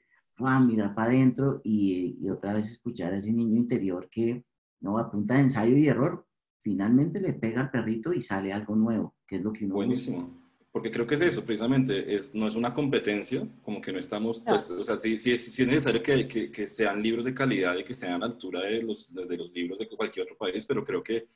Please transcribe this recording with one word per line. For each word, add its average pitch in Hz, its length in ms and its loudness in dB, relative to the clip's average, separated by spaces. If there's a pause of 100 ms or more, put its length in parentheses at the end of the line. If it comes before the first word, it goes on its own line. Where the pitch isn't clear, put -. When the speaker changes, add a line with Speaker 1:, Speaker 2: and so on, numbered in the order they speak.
(380)
Speaker 1:
ah, 131 220 4
mirar 110 340 4
pa' 113 120 0
adentro 131 580 4
y, 95 580 2
y 95 80 -2
otra 98 240 -4
vez 107 160 -2
escuchar 95 440 -6
a 101 40 -2
ese 104 140 -2
niño 113 260 2
interior 95 540 0
que, 117 340 -2 (360)
no, 101 160 -2
a 113 120 -2
punta 104 260 0
de 139 60 6
ensayo 120 360 4
y 151 100 6
error, 139 400 2 (320)
finalmente 123 640 2
le 170 120 0
pega 117 280 -2
al 139 100 -4
perrito 113 420 -2
y 160 80 -2
sale 95 300 -4
algo 104 240 -4
nuevo, 110 400 2 (100)
que 95 120 -4
es 87 60 -4
lo 107 100 -4
que 107 120 -8
uno 98 100 -2
busca. 101 120 0
Speaker 2:
Buenísimo. - 560 -4 (300)
Porque 113 180 -4
creo 120 140 -2
que 151 100 0
es 147 60 2
eso, 143 240 2
precisamente, 113 680 2
es, - 180 -4
no 110 140 0
es 107 80 -4
una 120 180 -2
competencia, 127 720 0 (140)
como 101 180 -8
que 95 140 -8
no 92 60 -6
estamos, 110 400 -4
Speaker 3:
No. - 60 -18
Speaker 2:
pues, 101 260 0
o 90 120 -4
sea, 107 160 -2
sí, 110 200 0
sí 123 120 2
es, - 220 -2
sí - 80 0
es 127 60 4
necesario 120 340 2
que, 135 260 2
que, 110 240 -4
que 104 160 -6
sean 104 340 0
libros 113 240 0
de 127 80 -2
calidad 101 440 2
y 95 80 -4
que 127 80 -10
sean 90 200 -6
a 87 40 -2
la 104 80 -2
altura 92 360 -6
de 107 200 -2
los, 107 320 -6
de, 90 140 -8
de 87 100 -4
los 87 140 -12
libros 90 260 -6
de 110 100 -8
cualquier 98 380 -4
otro - 100 -14
país, 101 300 -4
pero 113 180 -2
creo 90 200 -4
que 113 320 -4